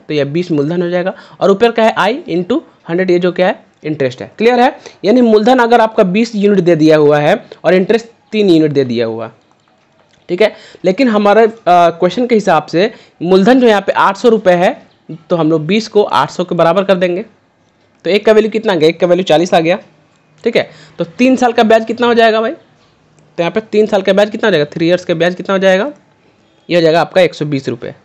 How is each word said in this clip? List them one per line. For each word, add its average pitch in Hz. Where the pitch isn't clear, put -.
तो 160
ये 143
बीस 175
मूलधन 156
हो 175
जाएगा, 180
और 185
ऊपर 226
क्या 226
है? 220
आई 214
into 180
hundred, 180
ये 175
जो 180
क्या 180
है? 226
interest 143
है। 101
Clear 240
है? 254
यानी 240
मूलधन 226
अगर 233
आपका 226
बीस 220
unit 202
दे 170
दिया 156
हुआ 147
है 156
और 165
interest 196
तीन 208
unit 156
दे 139
दिया 120
हुआ, 113
ठीक 180
है, 214
लेकिन 190
हमारे, 208
अ, 220
क्वेश्चन 175
के 240
हिसाब 175
से 196
मूलधन 190
जो 247
यहाँ 208
पे 196
आठ 185
सौ 247
रुपये 208
है, 190
तो 180
हम 156
लोग 160
बीस 214
को 208
आठ 139
सौ -
के 180
बराबर 170
कर 190
देंगे, 180
तो 156
एक 208
का 226
value 214
कितना 220
आ -
गया? 156
एक 165
का 180
value 180
चालीस 170
आ 180
गया, 170
ठीक 233
है। 147
तो 175
तीन 254
साल 254
का 233
ब्याज 220
कितना 233
हो 240
जाएगा 226
भाई? 226
तो -
यहाँ 170
पे 220
तीन 214
साल 208
का 196
ब्याज 208
कितना 226
हो 208
जाएगा? 151
Three 160
years 180
का 180
ब्याज 170
कितना 196
हो 190
जाएगा? 190
ये 165
हो 175
जाएगा 160
आपका 185
एक 170
सौ 156
बीस 139
रुपये, 123